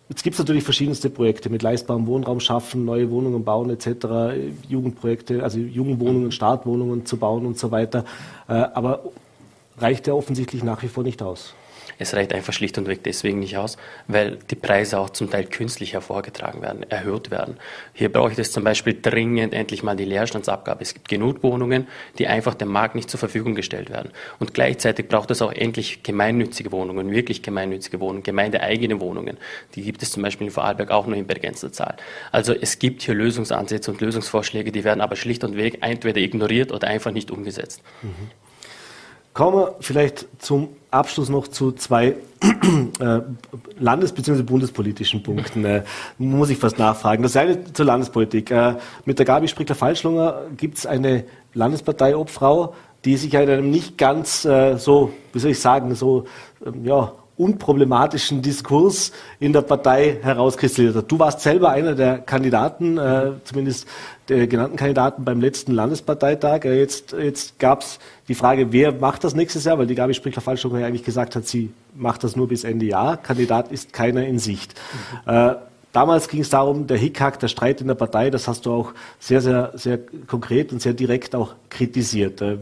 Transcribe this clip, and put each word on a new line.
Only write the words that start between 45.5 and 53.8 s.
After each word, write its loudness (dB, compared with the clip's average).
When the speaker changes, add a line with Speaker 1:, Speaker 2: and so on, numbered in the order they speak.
Speaker 1:
äh, 2
muss 2
ich 2
fast 2
nachfragen. 4
Das 2
eine 4
zur 2
Landespolitik. 2
Äh, 4
mit 0
der 4
Gabi 6
Sprickler-Falschlunger 0
gibt's -6
eine 2
Landesparteiobfrau, 2
die 4
sich -4
ja 6
in 4
einem 2
nicht 0